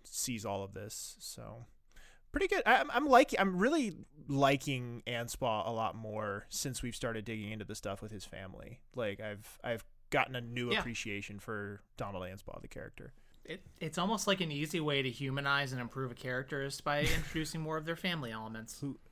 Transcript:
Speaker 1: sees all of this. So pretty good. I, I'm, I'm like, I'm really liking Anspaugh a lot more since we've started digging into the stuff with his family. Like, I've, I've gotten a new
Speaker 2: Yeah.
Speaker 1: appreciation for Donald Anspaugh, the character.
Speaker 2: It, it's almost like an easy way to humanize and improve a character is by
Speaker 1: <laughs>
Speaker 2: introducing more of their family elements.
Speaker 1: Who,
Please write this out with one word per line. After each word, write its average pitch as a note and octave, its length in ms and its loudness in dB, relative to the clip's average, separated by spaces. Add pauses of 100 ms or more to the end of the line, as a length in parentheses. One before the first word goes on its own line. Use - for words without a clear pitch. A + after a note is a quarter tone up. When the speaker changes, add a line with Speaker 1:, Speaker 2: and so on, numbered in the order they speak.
Speaker 1:
sees - 400 -4
all G2+ 180 -2
of G2 100 -10
this. - 460 -10
So A2+ 460 -12 (680)
pretty F4+ 160 2
good. G4 180 4
I, G#3+ 120 10
I'm, C#4 140 2
I'm C4 160 2
like, C4 320 10
I'm F#3+ 200 4
really B3+ 340 4 (340)
liking C3+ 800 4
Anspaugh A#2 600 0
a A#2+ 40 0
lot A2 240 0
more G#2+ 540 -4
since - 320 -4
we've A#2+ 140 -4
started A2+ 300 -2
digging A2 260 -4
into G#2+ 140 -6
the G#2+ 100 -8
stuff G2+ 260 -4
with G#2+ 100 -10
his G2+ 140 -10
family. G2+ 540 -12 (160)
Like, G#2+ 260 -2
I've, G#2 420 -10
I've A#2 220 -2 (240)
gotten C3+ 260 2
a B2 60 -4
new B2 300 -2
Speaker 2:
Yeah. G#3+ 80 4
Speaker 1:
appreciation G#2 600 -4
for G2+ 420 -6 (160)
Donald G2 260 -4
Anspaugh, F#2+ 380 -10
the - 60 -12
character. - 460 -12 (320)
Speaker 2:
It, F#3 160 -10 (180)
it's D#3+ 200 -4
almost G3+ 260 0
like F#3+ 160 4
an D#3+ 100 0
easy D3+ 280 -2
way C#3+ 240 2
to C3 60 0
humanize C#3 600 2
and C3 80 -2
improve B2 320 -4
a A#2+ 40 -10
character C3+ 480 -2
is C#3 180 -6
by D3 200 2
Speaker 1:
<laughs> D#3 140 6
Speaker 2:
introducing D#3+ 460 -2
more D#3 160 0
of D#3 80 -4
their E3 100 -2
family D#3+ 360 -2
elements. A2 500 -8
Speaker 1:
Who, C#3 160 -4 (140)